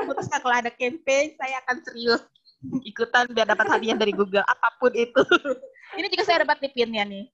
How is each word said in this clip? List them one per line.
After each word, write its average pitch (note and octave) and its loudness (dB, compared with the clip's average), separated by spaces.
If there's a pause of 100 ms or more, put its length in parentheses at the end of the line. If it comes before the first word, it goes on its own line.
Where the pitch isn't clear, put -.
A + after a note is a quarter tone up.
memutuskan F4+ -4
kalau B3 0
ada A#3 -2
campaign, C4+ -2
saya C4 -6
akan B3 0
serius A#3 -2 (580)
ikutan A#3+ 0
biar A3 0
dapat G#3 0
hadiah A3 0
dari G3+ 0
Google, G3 2
apapun B3 0
itu. A#3 2
<laughs> - -2
Ini G4 -2
juga F#4 0
saya D#4+ 2
dapat D4 0
di C4+ -4
pinnya A3+ -2
nih. G3+ -12